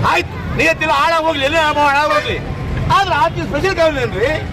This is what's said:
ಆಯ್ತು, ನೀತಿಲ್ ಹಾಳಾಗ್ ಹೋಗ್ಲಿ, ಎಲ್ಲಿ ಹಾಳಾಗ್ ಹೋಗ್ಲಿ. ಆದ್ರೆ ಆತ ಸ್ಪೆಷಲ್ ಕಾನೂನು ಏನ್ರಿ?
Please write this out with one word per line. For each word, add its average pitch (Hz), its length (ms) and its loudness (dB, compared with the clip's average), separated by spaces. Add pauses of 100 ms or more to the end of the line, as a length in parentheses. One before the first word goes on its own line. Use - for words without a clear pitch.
(100)
ಆಯ್ತು, - 240 -2 (240)
ನೀತಿಲ್ 311 400 0
ಹಾಳಾಗ್ 320 280 2
ಹೋಗ್ಲಿ, 302 220 0
ಎಲ್ಲಿ 320 100 2 (280)
ಹಾಳಾಗ್ 294 280 2
ಹೋಗ್ಲಿ. 294 220 -2 (600)
ಆದ್ರೆ 381 260 2
ಆತ 330 100 0 (160)
ಸ್ಪೆಷಲ್ 320 300 0
ಕಾನೂನು 311 260 2
ಏನ್ರಿ? 226 260 -2 (220)